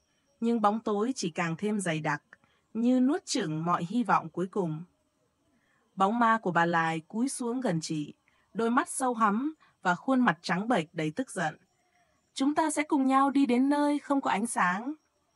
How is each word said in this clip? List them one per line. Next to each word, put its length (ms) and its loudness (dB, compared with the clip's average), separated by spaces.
Nhưng 220 0
bóng 180 2
tối 360 -2
chỉ 140 -4
càng 280 -2
thêm 220 -2
dày 200 -2
đặc, 240 -6
như 260 2
nuốt 260 0
chửng 400 -4
mọi 240 0
hy 140 0
vọng 260 0
cuối 180 -4
cùng. 360 -4
Bóng 240 2
ma 220 4
của 100 -2
bà 140 4
Lài 340 0
cúi 300 -4
xuống 320 -4
gần 200 0
chị, 320 -6
đôi 160 0
mắt 200 0
sâu 240 -2
hắm 400 0
và 140 0
khuôn 240 0
mặt 220 2
trắng 260 -2
bệch 260 0
đầy 180 -2
tức 200 -8
giận. 260 -4
"Chúng 220 0
ta 160 2
sẽ 120 -2
cùng 240 2
nhau 220 4
đi 160 4
đến 240 4
nơi 300 2
không 220 0
có 100 -2
ánh 160 -2
sáng. 460 -2